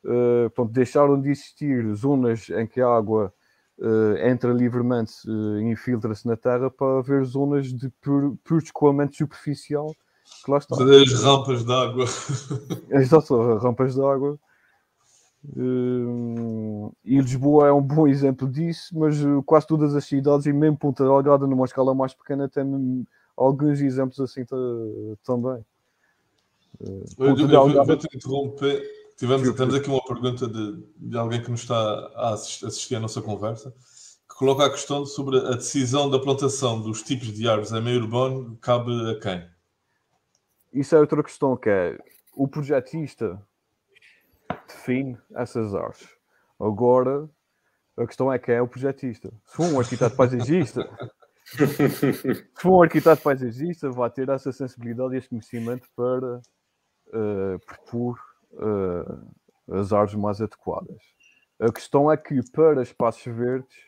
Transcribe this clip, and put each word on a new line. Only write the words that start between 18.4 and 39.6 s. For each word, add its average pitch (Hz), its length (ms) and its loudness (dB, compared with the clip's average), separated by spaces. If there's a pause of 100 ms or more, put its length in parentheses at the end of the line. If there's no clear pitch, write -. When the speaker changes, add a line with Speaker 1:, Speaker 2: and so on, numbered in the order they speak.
Speaker 1:
disso, 160 480 -6
mas, 151 200 0
eh, 147 80 0 (200)
quase 156 220 4
todas 151 280 0
as 143 100 -2
cidades, 143 420 2
e 147 60 0
mesmo 151 240 2
Ponta 139 260 -2
Delgada, 139 420 4
numa 131 200 0
escala 131 280 0
mais 131 200 -2
pequena, 139 360 -6
tem 135 560 -4 (320)
alguns 139 440 2
exemplos 131 380 -2
assim 131 260 -6
ta-, 135 100 -10 (680)
também. 123 400 -4 (1160)
Eh, - 40 -14 (340)
Speaker 2:
Eu, 135 80 4
Speaker 1:
Ponta 135 140 4
Speaker 2:
eu, 151 40 4
eu - 20 2
Speaker 1:
Delgada 139 360 8
Speaker 2:
vou-te 151 340 -2
interromper. 139 680 -4 (340)
Tivemos, 127 260 0
Speaker 1:
Desculpa. 127 160 0
Speaker 2:
temos 131 160 0
aqui 135 140 -2
uma 135 140 0
pergunta 123 440 -6
de, 107 360 -8 (140)
de 117 200 -10
alguém 117 240 -4
que 120 100 -8
nos 117 100 -6
está 123 140 -4 (400)
a 113 180 -2
assis-, - 320 -10
assistir 113 300 -8
à 110 40 -6
nossa 113 220 -8
conversa, 107 500 -8 (560)
que - 80 -20
coloca 135 300 2
a - 40 2
questão 143 360 -6
sobre 135 320 -2
a 131 140 0
decisão 131 580 -2
da 131 80 2
plantação 131 640 -2
dos 107 220 -8
tipos 120 280 -6
de 110 160 -4
árvores 104 240 0
em 113 100 -4
meio 120 200 0
urbano, 120 580 -4
cabe 120 320 0 (200)
a 104 80 -6
quem? 90 260 -8 (1300)